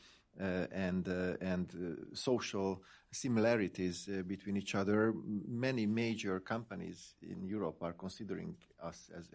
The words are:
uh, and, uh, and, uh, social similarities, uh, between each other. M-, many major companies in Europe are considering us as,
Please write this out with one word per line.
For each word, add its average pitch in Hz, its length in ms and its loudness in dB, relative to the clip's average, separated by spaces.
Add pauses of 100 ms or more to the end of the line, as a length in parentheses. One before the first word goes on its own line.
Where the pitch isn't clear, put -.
(400)
uh, 90 320 2
and, 92 360 0
uh, 90 320 2
and, 92 340 0
uh, 85 400 -6
social 98 680 0 (280)
similarities, 107 1000 2
uh, 98 140 -2
between 98 340 -2
each 98 180 -2
other. 104 360 6
M-, 104 360 -2
many 123 400 0
major 104 540 0
companies 95 840 -6
in 90 220 -8
Europe 92 380 -2
are 87 100 -2
considering 92 640 -6 (260)
us - 340 -10
as, 85 180 -12